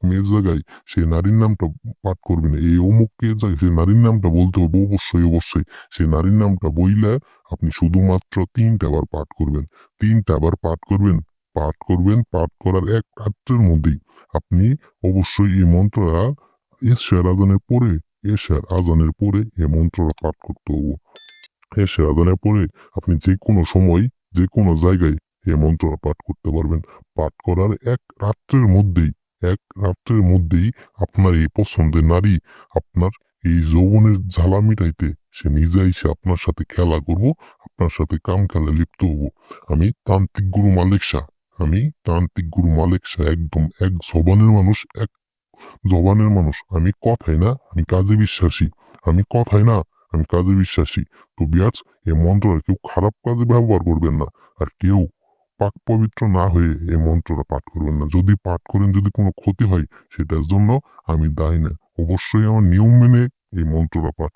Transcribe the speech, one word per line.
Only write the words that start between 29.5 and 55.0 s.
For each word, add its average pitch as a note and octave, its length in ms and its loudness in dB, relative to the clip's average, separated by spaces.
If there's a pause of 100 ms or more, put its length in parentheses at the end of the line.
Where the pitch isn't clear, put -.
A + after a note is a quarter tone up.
রাত্রের G2+ 400 -2
মধ্যেই F2+ 480 2 (280)
আপনার F#2+ 360 0
এই D#2+ 120 2 (100)
পছন্দের D#2+ 480 0
নারী, F2+ 340 2 (360)
আপনার F2+ 360 -2 (340)
এই E2+ 160 0
যৌবনের F#2+ 680 2
জ্বালা F2+ 320 0
মিটাইতে F2+ 520 -2 (200)
সে - 180 -6
নিজে E2 300 2
এসে F2+ 300 0
আপনার F2 260 -2
সাথে - 320 -6
খেলা E2+ 300 -2
করব, F2+ 340 -2 (260)
আপনার - 320 -4
সাথে D#2+ 340 -4
কাম F#2+ 220 -2
খেলায় D#2 260 -2
লিপ্ত D#2+ 320 -2
হব। D2 240 -2 (400)
আমি E2+ 240 0 (120)
তান্ত্রিক G2 460 -2
গুরু G2+ 200 2
মালিক F#2 320 2
শাহ, C#2 220 -6 (340)
আমি F#2+ 320 0 (140)
তান্ত্রিক E2+ 460 -2
গুরু E2+ 180 0
মালিক F2 360 2
শাহ, D#2+ 220 -4
একদম D#2 380 -2 (160)
এক F#2+ 120 0
জবানের F#2 580 2
মানুষ, G2+ 360 2 (100)
এক A2 120 -6 (800)
জবানের G2 400 4
মানুষ। F2 260 0 (140)
আমি E2+ 200 0 (120)
কথায় G2 360 -2
না, G2 120 2
আমি E2 340 -4
কাজে F#2+ 320 0
বিশ্বাসী। F#2 520 0 (380)
আমি F2+ 240 2
কথায় A2 340 2
না, A2+ 140 2 (340)
আমি D#2+ 160 -2
কাজে F2+ 280 0
বিশ্বাসী। F2+ 460 -2 (360)
তো E2+ 60 0
ভিউয়ার্স, F2 380 0 (240)
এই E2 60 0
মন্ত্রটা F2+ 460 2
কেউ F2+ 180 -4 (120)
খারাপ G2+ 260 -2 (100)
কাজে A#2+ 200 -2
ব্যবহার A#2 360 2
করবেন D#2+ 340 0
না, D2 120 -4 (340)
আর F2 60 -4 (140)
কেউ F#2 260 2 (520)